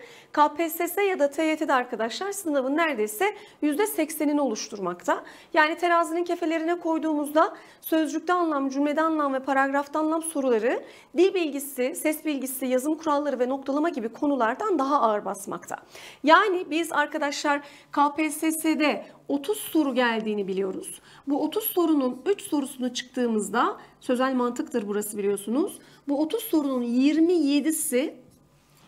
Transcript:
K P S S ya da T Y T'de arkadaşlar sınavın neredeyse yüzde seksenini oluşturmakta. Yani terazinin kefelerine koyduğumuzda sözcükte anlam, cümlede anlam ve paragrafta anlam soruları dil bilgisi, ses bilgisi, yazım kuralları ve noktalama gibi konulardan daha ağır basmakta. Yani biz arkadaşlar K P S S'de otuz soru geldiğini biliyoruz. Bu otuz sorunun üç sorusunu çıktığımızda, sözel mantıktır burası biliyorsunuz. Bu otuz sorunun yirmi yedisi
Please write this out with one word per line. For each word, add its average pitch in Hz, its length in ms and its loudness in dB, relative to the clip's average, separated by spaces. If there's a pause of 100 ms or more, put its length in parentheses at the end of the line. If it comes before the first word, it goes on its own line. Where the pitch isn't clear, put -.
(340)
K 302 200 4
P 330 160 -2
S 339 180 -4
S 392 160 0
ya 381 160 2
da 285 100 4
T 320 140 -2
Y 311 140 2
T'de 294 160 0
arkadaşlar 247 580 -2
sınavın 285 460 -2
neredeyse 320 580 0 (260)
yüzde 302 260 2
seksenini 302 540 0
oluşturmakta. 208 800 -2 (300)
Yani 311 240 4
terazinin 339 460 2
kefelerine 339 560 -2
koyduğumuzda 311 720 0 (280)
sözcükte 320 520 0
anlam, 302 360 0
cümlede 285 320 0
anlam 311 320 2
ve 262 60 0
paragrafta 277 600 0
anlam 311 240 0
soruları 269 600 0 (340)
dil 381 160 6
bilgisi, 285 340 -4 (280)
ses 311 300 -2
bilgisi, 269 400 -4
yazım 254 320 2
kuralları 285 420 0
ve 247 100 0
noktalama 277 400 0
gibi 233 200 -4
konulardan 277 720 0
daha 269 220 2
ağır 214 240 2
basmakta. 196 520 -8 (460)
Yani 359 460 4
biz 311 220 -2
arkadaşlar 294 720 0 (300)
K 285 240 2
P 311 140 0
S 311 220 -2
S'de 302 540 0 (220)
otuz 285 300 -2
soru 277 380 0
geldiğini 220 520 0
biliyoruz. 190 540 -6 (260)
Bu 285 160 0
otuz 311 200 -2
sorunun 285 640 2
üç 403 160 0
sorusunu 254 520 -4
çıktığımızda, 233 840 -2 (220)
sözel 262 340 0
mantıktır 240 540 -2
burası 208 300 -4
biliyorsunuz. 208 600 -2 (280)
Bu 277 140 0
otuz 320 220 -2
sorunun 277 380 0
yirmi 294 520 4
yedisi 285 840 2 (720)